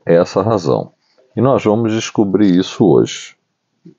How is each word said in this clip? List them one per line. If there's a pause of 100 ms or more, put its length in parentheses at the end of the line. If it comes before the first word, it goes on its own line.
essa
razão. (440)
E
nós
vamos
descobrir
isso
hoje, (640)